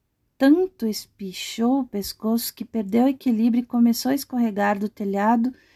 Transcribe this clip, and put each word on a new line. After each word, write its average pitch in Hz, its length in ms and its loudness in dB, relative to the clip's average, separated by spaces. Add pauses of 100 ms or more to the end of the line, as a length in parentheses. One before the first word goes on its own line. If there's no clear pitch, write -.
(380)
tanto 320 480 4
espichou 220 920 -4
o 262 60 -4
pescoço 220 680 -6
que 220 100 -12
perdeu 226 400 0
o 269 40 4
equilíbrio 240 540 0
e 240 40 -16
começou 233 440 2
a 277 40 0
escorregar 208 640 -2
do 208 100 -4
telhado, 214 640 0 (240)